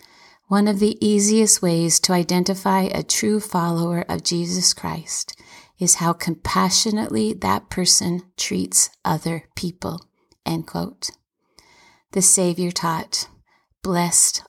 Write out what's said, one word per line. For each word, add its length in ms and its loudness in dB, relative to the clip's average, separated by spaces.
One 180 4
of 140 0
the 200 2
easiest 640 4
ways 380 2
to 120 2
identify 760 2
a 140 -4
true 340 0
follower 720 0
of 160 -4
Jesus 500 0
Christ 640 -8
is 240 2
how 100 2
compassionately 1200 -2
that 360 -2
person 540 0
treats 540 -2
other 400 -4
people." 460 -8
End 220 -4
quote. 440 -8
The 100 0
Savior 480 2
taught, 560 -4
"Blessed 680 0